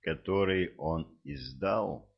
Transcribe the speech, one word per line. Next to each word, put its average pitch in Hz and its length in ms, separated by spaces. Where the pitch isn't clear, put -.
который 92 760
он 80 320
издал 71 920